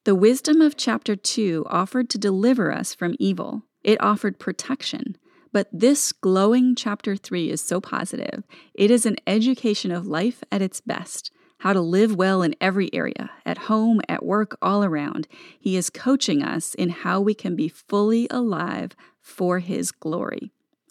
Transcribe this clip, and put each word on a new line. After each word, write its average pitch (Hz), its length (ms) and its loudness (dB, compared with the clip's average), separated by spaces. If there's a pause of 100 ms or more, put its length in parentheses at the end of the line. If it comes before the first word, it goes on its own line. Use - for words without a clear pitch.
"The 202 100 4
wisdom 262 480 6
of 302 160 4
chapter 226 360 -2
two 185 540 -2
offered 196 400 -2
to 233 100 0
deliver 202 540 2
us - 220 -6
from 175 240 -4
evil. 196 460 -2 (200)
It 208 160 4
offered 202 380 0
protection. - 800 -8 (340)
But 202 180 0
this 247 400 2
glowing 220 640 2
chapter 208 400 -6
three 180 360 -4
is 165 100 -4
so - 180 -4
positive. - 640 -6 (280)
It 202 180 4
is 240 140 4
an 220 220 0
education 214 680 0
of 175 140 -6
life 175 440 -2
at 196 120 0
its - 180 -4
best, - 500 -10 (280)
how 196 160 2
to 185 80 2
live 196 340 2
well 185 260 2
in 160 200 0
every 190 320 0
area, - 360 -4 (140)
at 170 140 -4
home, 220 500 2
at - 160 -4
work, 202 380 -2
all 202 200 2
around. 156 460 -2 (320)
He 190 160 0
is 175 140 -2
coaching 220 520 0
us - 320 -4
in 180 140 -2
how 180 320 -2
we 208 140 2
can 180 200 -6
be 160 140 -2
fully 220 640 0
alive 214 680 -4 (220)
for 180 400 -2
his 175 320 -4
glory." - 640 -8 (380)